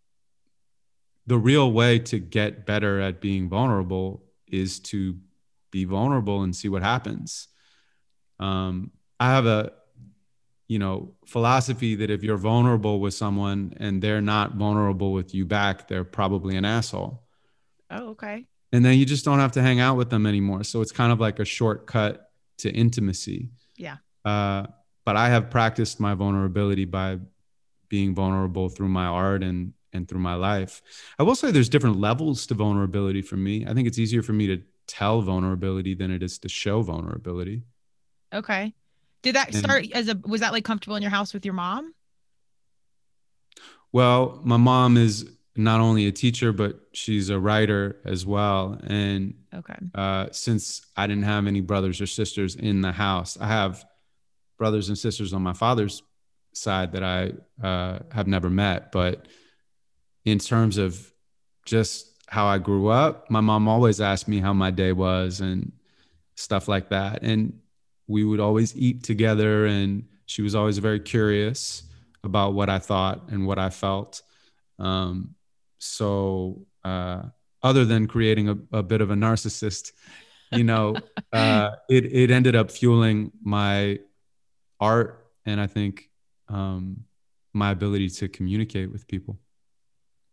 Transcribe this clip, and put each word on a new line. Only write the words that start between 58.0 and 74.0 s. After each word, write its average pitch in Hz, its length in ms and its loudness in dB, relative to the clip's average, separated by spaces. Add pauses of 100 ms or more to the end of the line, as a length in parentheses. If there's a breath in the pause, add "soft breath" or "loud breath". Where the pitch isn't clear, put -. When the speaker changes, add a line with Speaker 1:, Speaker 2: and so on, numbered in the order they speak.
Speaker 1:
have 107 160 -2
never 90 220 0
met. 95 420 0
But 90 360 -2 (960 soft breath)
in 110 160 2
terms 113 380 2
of 92 340 -4 (540)
just - 400 0 (220)
how 107 180 0
I 101 140 2
grew 98 280 0
up, 131 440 2
my 110 100 2
mom 107 260 4
always 110 320 4
asked 98 280 0
me 104 120 0
how 98 140 2
my 95 180 2
day 92 220 0
was 92 480 0
and 92 300 -4 (640)
stuff - 320 -4
like 98 220 -2
that. 98 340 -4
And 110 360 0 (480)
we 104 160 2
would 107 160 0
always 107 380 2
eat 123 260 0
together, 107 640 2
and 101 400 0 (200)
she - 160 -8
was 104 140 -2
always 104 220 2
very 107 220 0
curious 107 840 -2 (400 soft breath)
about 98 300 0
what 101 160 0
I 95 100 2
thought 95 500 -2
and 98 160 -2
what 95 140 -2
I 95 100 0
felt. 98 520 -6 (560)